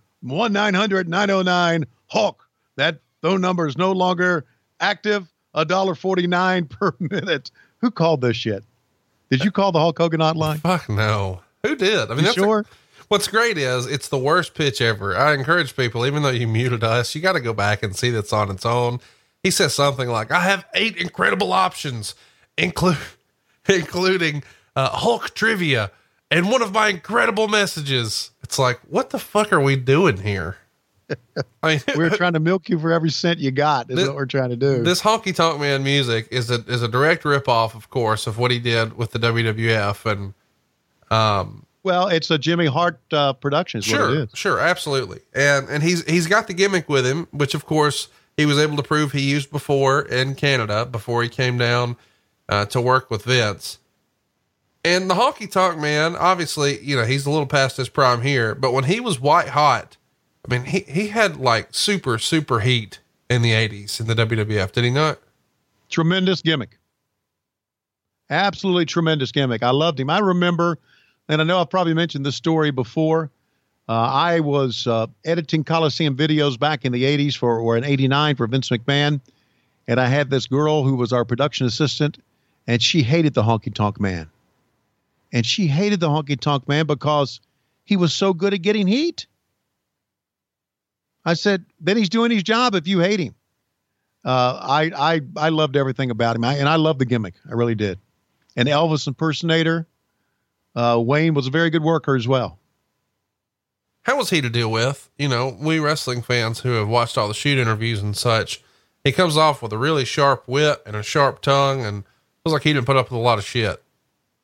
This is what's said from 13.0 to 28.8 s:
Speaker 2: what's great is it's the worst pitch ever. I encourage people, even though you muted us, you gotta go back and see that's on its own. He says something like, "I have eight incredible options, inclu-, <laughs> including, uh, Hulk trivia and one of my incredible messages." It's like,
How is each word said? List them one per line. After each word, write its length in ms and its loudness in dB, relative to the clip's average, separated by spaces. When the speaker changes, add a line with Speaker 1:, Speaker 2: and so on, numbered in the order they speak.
Speaker 2:
what's 200 0
great 300 0
is 300 -2
it's 220 -6
the 80 -2
worst 360 0
pitch 280 -2
ever. 360 0
I 160 4
encourage 420 0
people, 300 -2
even 180 0
though 60 2
you 180 0
muted 360 0
us, 320 0
you 60 -6
gotta 200 0
go 120 -4
back 300 0
and 120 -6
see 160 0
that's 220 -4
on 180 2
its 140 -10
own. 340 0
He 80 2
says 220 0
something 360 0
like, 220 -2
"I 100 2
have 240 0
eight 220 -2
incredible 560 -2
options, 600 -2
inclu-, 400 0
<laughs> 320 -10
including, 760 0
uh, 140 0
Hulk 440 -2
trivia 580 0
and 220 2
one 100 2
of 100 -2
my 180 2
incredible 580 0
messages." 840 -2
It's 160 -6
like, 280 0